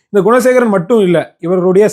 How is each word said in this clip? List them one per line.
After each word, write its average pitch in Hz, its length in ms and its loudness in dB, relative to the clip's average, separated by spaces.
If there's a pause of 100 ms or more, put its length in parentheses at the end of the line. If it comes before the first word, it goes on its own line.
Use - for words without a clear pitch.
இந்த 202 220 0
குணசேகரன் 247 380 0
மட்டும் 196 300 -2
இல்ல, 170 400 -2
இவருடைய 185 540 0